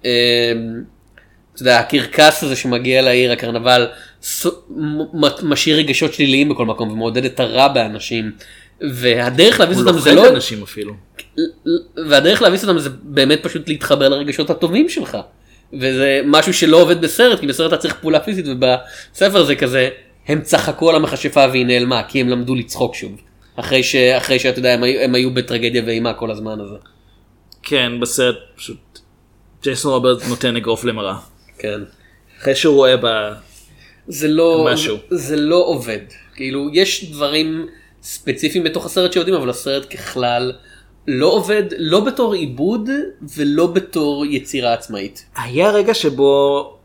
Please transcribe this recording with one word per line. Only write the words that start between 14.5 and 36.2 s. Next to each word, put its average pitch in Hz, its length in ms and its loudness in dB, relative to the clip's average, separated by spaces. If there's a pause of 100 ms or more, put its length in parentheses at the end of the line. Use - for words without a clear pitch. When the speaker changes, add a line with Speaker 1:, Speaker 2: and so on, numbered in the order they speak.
Speaker 1:
הטובים 175 380 0
שלך, 220 300 -8 (640)
וזה 131 440 2
משהו 156 300 2
שלא 160 280 4
עובד 170 180 4
בסרט, 214 400 2
כי 147 60 -6
בסרט 160 260 -2
אתה 170 40 2
צריך 139 240 -6
פעולה 156 200 2
פיזית, 185 280 -6
ובספר 135 960 0
זה 143 100 2
כזה, 131 340 0 (400)
"הם 151 120 -2
צחקו 160 500 0
על 160 60 4
המכשפה 143 540 2
והיא 127 160 0
נעלמה, 123 360 0
כי 135 180 -4
הם 123 80 0
למדו 123 260 -2
לצחוק 120 400 -4
שוב, 98 260 -14 (360)
אחרי 131 260 0
ש-, - 140 -2
אחרי 131 420 2
שאתה 127 200 -2
יודע, 123 160 2
הם 120 80 0
היו, 127 180 0
הם 127 140 0
היו 127 200 0
בטרגדיה 120 520 -2
ואימה 117 280 -4
כל 110 160 -8
הזמן 107 300 -10
הזה." 101 160 -14 (840)
Speaker 2:
כן, 123 380 -2
בסרט 120 360 -2 (200)
פשוט - 420 -20 (640)
ג'ייסון 135 300 -2
רוברט 127 360 2
נותן 120 280 -2
אגרוף 113 280 -4
למראה. 110 300 -4 (440)
Speaker 1:
כן. 104 220 -8 (600)
Speaker 2:
אחרי 135 140 0
שהוא 151 220 2
רואה 131 200 6
ב-, 110 360 -4 (760)
Speaker 1:
זה 147 200 -4
לא, 160 440 2
Speaker 2:
משהו. - 240 -2 (140)
Speaker 1:
זה, 180 60 -2
זה 147 200 -4
לא 151 200 0
עובד. 120 420 -2 (380)